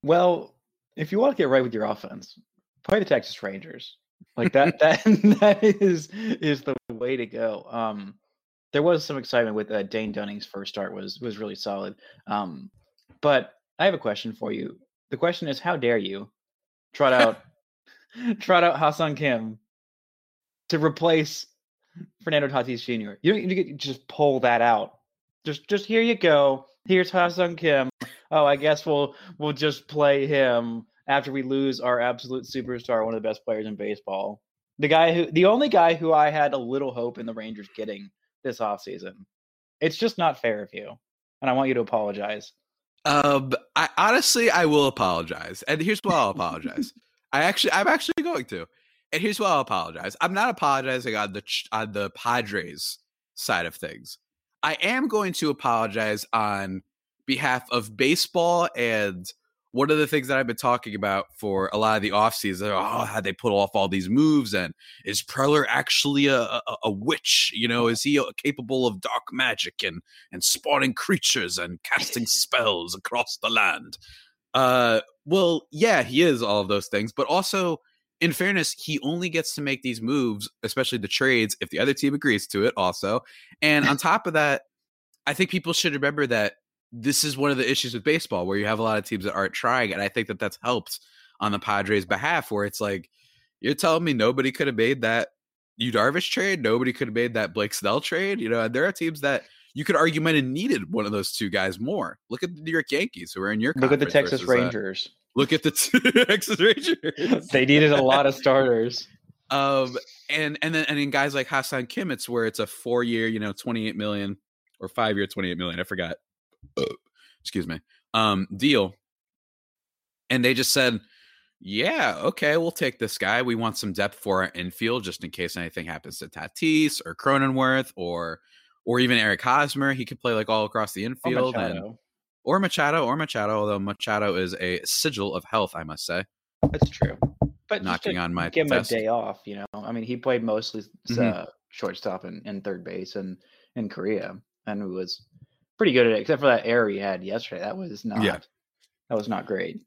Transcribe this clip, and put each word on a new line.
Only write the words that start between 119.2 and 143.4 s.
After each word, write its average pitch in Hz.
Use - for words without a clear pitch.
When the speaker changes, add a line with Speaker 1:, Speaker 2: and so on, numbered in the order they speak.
Speaker 2:
And 123
they 127
just 127
said, 123
"Yeah, 117
okay, 151
we'll 170
take -
this -
guy. 110
We 120
want 113
some 101
depth 101
for 95
our -
infield 107
just 90
in 82
case 87
anything 85
happens 78
to 78
Tatis 156
or 160
Cronenworth 131
or, 85
or 120
even 123
Eric 110
Hosmer. 139
He 131
could -
play, 120
like, 107
all 110
across 107
the 98
Speaker 1:
Or -
Speaker 2:
infield 127
and 113
Speaker 1:
Machado. 104
Speaker 2:
or 180
Machado, 156
or 127
Machado, 110
although 104
Machado 101
is 92
a 90
sigil 104
of 90
health, 107
I 82
must 78
say." 90
Speaker 1:
That's -
true. -
But 214
just 190
Speaker 2:
Knocking 180
Speaker 1:
to 90
Speaker 2:
on 170
my 85
Speaker 1:
give 156
him 131
Speaker 2:
desk. -
Speaker 1:
a -
day 110
off, 110
you 101
know? 101
I 107
mean, 117
he 123
played 120
mostly 110
s-, -
Speaker 2:
Mm-hmm. 117
Speaker 1:
uh, -
shortstop 92
and, 90
and 98
third 90
base 92
in, 95